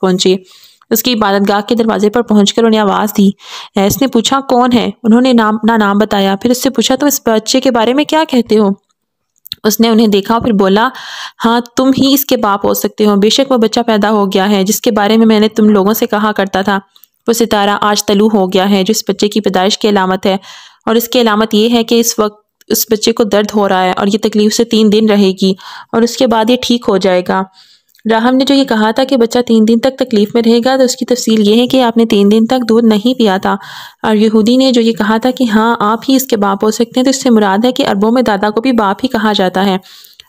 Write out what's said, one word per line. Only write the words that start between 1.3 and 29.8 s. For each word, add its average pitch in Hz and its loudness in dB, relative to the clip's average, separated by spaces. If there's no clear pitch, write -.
के 214 -2
दरवाजे 208 0
पर 240 -2
पहुंचकर 214 0
उन्हें 220 2
आवाज़ 202 -2
दी। 196 2
ऐस 202 0
ने 269 0
पूछा, 262 0
"कौन 254 0
है?" 202 0
उन्होंने 247 2
नाम, 214 2
अपना 226 0
नाम 202 2
बताया। 196 0
फिर 240 -2
उससे 247 -2
पूछा, 262 -2
"तुम 285 0
इस - -4
बच्चे 220 0
के 262 0
बारे 233 0
में 294 0
क्या 311 0
कहते 233 0
हो?" 202 0
उसने 226 0
उन्हें 220 2
देखा 202 0
और 233 -2
फिर 233 -2
बोला, 202 0
"हाँ, 233 0
तुम 262 2
ही 269 0
इसके 269 -2
बाप 202 -2
हो 202 0
सकते 208 -4
हो। 208 2
बेशक 220 0
वो 254 2
बच्चा 220 0
पैदा 214 0
हो 208 0
गया 190 0
है 202 0
जिसके - -4
बारे 208 0
में 226 4
मैंने 220 2
तुम 214 2
लोगों 202 2
से 233 -4
कहा 214 -2
करता 196 -4
था। 196 -2
वो 233 2
सितारा 214 0
आज 208 -2
तलू 208 2
हो 202 0
गया 185 0
है 196 0
जो 202 -2
इस - -4
बच्चे 196 -2
की 208 -4
पैदाइश 190 -2
की - -2
अलामत 190 0
है, 196 -2
और 226 2
इसकी 233 -2
अलामत 220 0
ये 214 2
है 233 0
कि 233 0
इस 233 -2
वक्त - -8
उस - -4
बच्चे 220 -2
को 233 0
दर्द 208 0
हो 202 0
रहा 185 0
है 185 0
और 202 -2
ये 214 0
तकलीफ़ 214 0
उसे 233 0
तीन 220 0
दिन 214 2
रहेगी 190 0
और 226 0
उसके 233 0
बाद 220 0
ये 247 2
ठीक 240 -2
हो 202 0
जाएगा।" 190 -2
राहम 226 0
ने 262 2
जो 277 2
ये 269 2
कहा 220 0
था 269 0
कि 262 0
बच्चा 233 0
तीन 226 2
दिन 226 2
तक 262 0